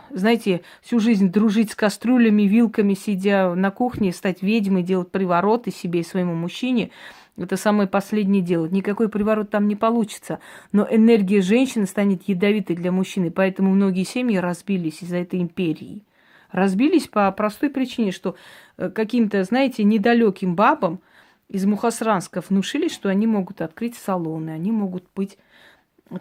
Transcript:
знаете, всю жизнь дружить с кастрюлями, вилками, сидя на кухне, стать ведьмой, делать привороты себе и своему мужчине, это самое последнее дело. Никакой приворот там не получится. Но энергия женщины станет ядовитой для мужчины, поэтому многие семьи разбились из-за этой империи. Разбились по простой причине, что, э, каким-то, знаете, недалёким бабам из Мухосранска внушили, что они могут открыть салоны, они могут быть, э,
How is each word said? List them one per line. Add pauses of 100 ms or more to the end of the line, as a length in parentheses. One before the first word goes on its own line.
(120)
знаете, (200)
всю
жизнь
дружить
с
кастрюлями,
вилками,
сидя
на
кухне,
стать
ведьмой,
делать
привороты
себе
и
своему
мужчине, (460)
это
самое
последнее
дело.
Никакой
приворот
там
не
получится. (320)
Но
энергия
женщины
станет
ядовитой
для
мужчины,
поэтому
многие
семьи
разбились
из-за
этой
империи. (480)
Разбились
по
простой
причине,
что, (420)
э,
каким-то,
знаете,
недалёким
бабам (480)
из
Мухосранска
внушили,
что
они
могут
открыть
салоны,
они
могут (120)
быть, (720)
э,